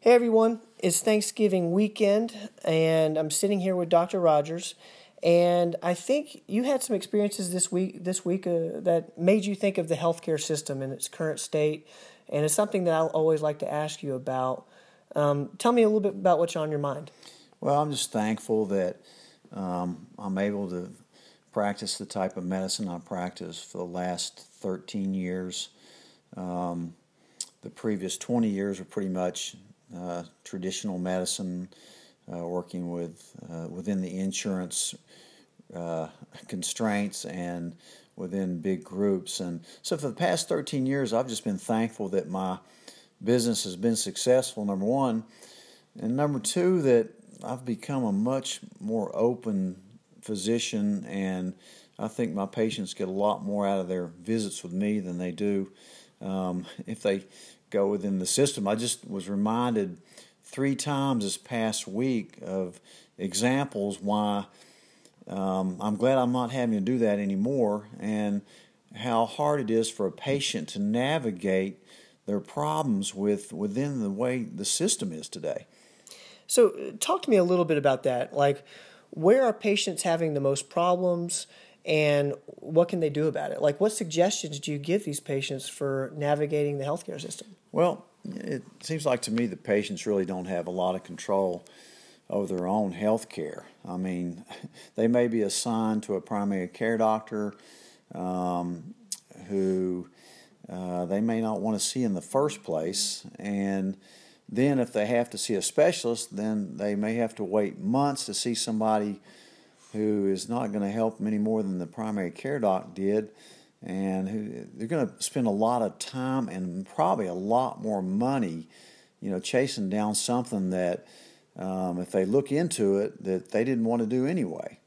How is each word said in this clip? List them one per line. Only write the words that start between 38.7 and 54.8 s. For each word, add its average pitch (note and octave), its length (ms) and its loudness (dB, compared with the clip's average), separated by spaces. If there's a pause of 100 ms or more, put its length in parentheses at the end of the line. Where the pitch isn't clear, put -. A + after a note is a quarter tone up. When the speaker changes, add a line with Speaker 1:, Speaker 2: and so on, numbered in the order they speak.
Speaker 2:
groups. G2 560 0
And E3+ 220 -6 (200)
so - 140 -2
for C#3+ 100 -4
the A#2+ 80 -4
past F3 340 0
thirteen D3 380 -2
years, C3+ 260 0
I've A#2+ 140 2
just A#2 160 -6
been G2+ 160 -2
thankful A2+ 520 -2
that F#2+ 180 0
my F#2 300 -4 (640)
business A#2 420 2
has F#2 100 -8
been A2 220 0
successful, B2 680 2
number G2 200 -2
one. A#2 400 0 (760)
And A#2 180 -2
number C#3+ 220 2
two, F3+ 440 2
that A#2+ 260 6 (340)
I've B2 220 -6
become B2 400 -2
a G#2+ 80 2
much B2+ 480 0 (180)
more G#2+ 340 -2
open G#2 680 0 (400)
physician, G#2 840 -2
and F#2 480 -4 (440)
I G#2+ 80 -6
think A2 260 -2
my G2 140 -2
patients G#2+ 480 -2
get F#2+ 140 -4
a - 20 -4
lot G2+ 320 0
more G2+ 240 -2
out G2 140 2
of F2+ 80 -4
their F2+ 180 -2
visits F#2+ 560 -4
with F2 100 -10
me G#2 280 0